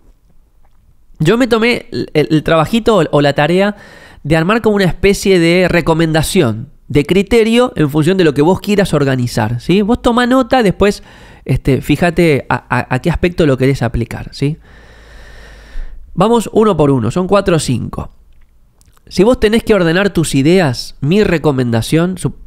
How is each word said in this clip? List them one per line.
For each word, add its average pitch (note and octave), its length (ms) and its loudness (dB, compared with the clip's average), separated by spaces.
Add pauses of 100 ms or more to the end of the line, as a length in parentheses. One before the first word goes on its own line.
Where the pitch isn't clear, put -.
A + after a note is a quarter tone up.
(1200)
Yo F#3 200 0
me C4 80 0
tomé A#3 460 -2
el, - 200 -8
el, D3+ 180 0
el D3+ 120 0
trabajito G3 560 0
o, D#3+ 120 2
o D3 120 2
la C#3+ 100 2
tarea F3+ 440 0 (460)
de D3+ 140 -2
armar F#3 240 0
como G#3+ 160 0
una G3 80 2
especie F#3+ 540 0
de F3 300 2
recomendación, D#3+ 1000 0 (200)
de C#3+ 180 0
criterio A3+ 680 2
en D#3 140 0
función D#3 300 0
de F3+ 60 2
lo D3+ 100 2
que C#3 80 2
vos F3+ 180 2
quieras G3+ 320 0
organizar, B2 680 -2
¿sí? F3+ 200 0
Vos G#3+ 220 0
tomá B3 240 0
nota, C4 360 2
después, G3+ 400 0 (440)
este, B2+ 340 0
fíjate E3 720 0
a, - 180 -4
a, B2 260 -4
a C3 40 -2
qué D3+ 100 -4
aspecto F3 380 0
lo C3 100 2
querés C3 240 0
aplicar, - 520 -6
¿sí? D3 260 -6 (1600)
Vamos A3 360 2
uno G#3 240 2
por D3 160 2
uno, A#2+ 180 0
son F3+ 160 -2
cuatro G3 300 0
o - 20 0
cinco. - 540 -6 (920)
Si - 180 0
vos A#3+ 160 4
tenés A3 240 2
que A3 100 2
ordenar F#3 360 2
tus D#3+ 240 -2
ideas, C#3+ 680 0
mi F#3+ 240 2
recomendación, D3+ 920 0
sup-, C#3+ 200 -6 (100)